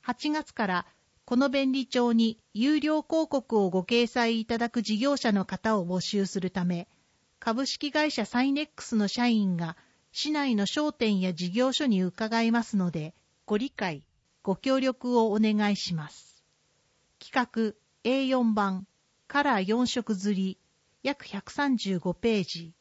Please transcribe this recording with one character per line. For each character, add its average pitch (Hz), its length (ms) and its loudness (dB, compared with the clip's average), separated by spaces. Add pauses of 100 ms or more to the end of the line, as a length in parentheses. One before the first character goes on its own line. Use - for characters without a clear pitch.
八 269 300 -4
月 302 240 -4
か 214 120 -2
ら、 180 200 0 (380)
こ 247 120 0
の 269 120 4
便 269 220 2
利 262 160 -2
帳 240 260 2
に 226 260 4 (140)
有 285 280 2
料 302 220 0
広 320 260 0
告 226 300 0
を 196 120 2
ご 185 120 0
掲 233 240 2
載 233 340 0
い 220 60 -6
た 233 120 -2
だ 233 100 -2
く 240 140 -2
事 214 160 0
業 277 180 0
者 240 160 0
の 196 120 2
方 214 340 -2
を 175 80 -2
募 180 140 -2
集 196 260 -2
す 185 140 -6
る 180 100 -4
た 185 140 -4
め、 175 240 -2 (500)
株 240 280 -2
式 285 260 -6
会 302 180 2
社 233 140 -2
サ 247 180 -2
イ 277 100 2
ネ 285 100 0
ッ 302 120 -8
ク - 100 -16
ス - 120 -2
の 208 120 2
社 240 180 0
員 202 300 2
が、 165 200 -6 (340)
市 - 200 -6
内 277 260 0
の 202 100 2
商 302 260 -2
店 208 280 0
や 185 120 0
事 175 180 -4
業 247 220 0
所 294 140 0
に 196 160 4
伺 220 400 -2
い 226 100 2
ま 233 100 2
す - 140 -4
の 185 140 2
で、 156 240 -8 (320)
ご 214 120 0
理 269 120 -4
解、 160 340 -6 (380)
ご 190 140 0
協 269 240 0
力 247 380 0
を 226 120 4
お 208 100 0
願 214 320 2
い 196 40 0
し 185 180 -6
ま 151 160 -6
す。 - 340 -20 (720)
企 226 540 -2
画、 - 20 -14 (300)
エ 262 180 2
ー 269 40 0
四 247 280 2
版、 196 320 -2 (420)
カ 285 160 0
ラ 240 160 2
ー - 20 0
四 226 240 2
色 226 280 -2
刷 202 200 0
り、 190 240 -2 (440)
約 277 220 -4
百 - 260 -10
三 277 260 0
十 190 220 -2
五 180 140 -2
ペ 220 280 0
ー 175 40 0
ジ。 165 360 -12